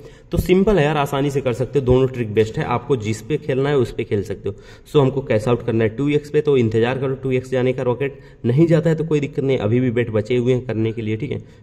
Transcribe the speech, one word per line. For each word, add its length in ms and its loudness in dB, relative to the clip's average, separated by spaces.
तो 60 -4
सिंपल 400 4
है 80 4
यार, 120 0
आसानी 320 -2
से 120 -2
कर 120 -2
सकते 260 -2
हो, 60 -4
दोनों 220 4
ट्रिक 260 -6
बेस्ट 240 2
है, 80 -2
आपको 320 -2
जिस 240 -4
पे 160 -4
खेलना 320 -2
है 80 2
उस 140 0
पे 120 -6
खेल 200 -2
सकते 260 -8
हो। 60 -10
So 80 6
हमको 200 0
कैश 260 0
आउट 180 0
करना 180 0
है 60 2
टू 200 -2
एक्स 200 0
पे, 120 0
तो 160 2
इंतजार 420 2
करो 160 -2
टू 160 -6
एक्स 200 -2
जाने 220 2
का। 100 -4
रॉकेट 360 -2
नहीं 220 4
जाता 220 4
है 60 2
तो 80 -2
कोई 160 0
दिक्कत 240 -4
नहीं, 140 2
अभी 220 2
भी 120 0
बेट 180 0
बचे 280 0
हुए 160 2
हैं 120 -2
करने 260 -2
के 100 -8
लिए, 160 -4
ठीक 140 -6
है। 80 -6